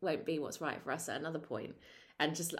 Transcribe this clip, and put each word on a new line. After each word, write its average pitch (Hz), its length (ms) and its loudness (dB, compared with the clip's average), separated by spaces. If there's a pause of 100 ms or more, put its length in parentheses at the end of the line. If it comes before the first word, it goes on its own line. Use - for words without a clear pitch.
won't 160 260 2
be 160 100 4
what's 139 240 -2
right 147 220 0
for 135 80 0
us 160 180 0
at 120 100 0
another 156 200 0
point. 110 340 -4 (460)
And 156 160 4
just, 170 240 0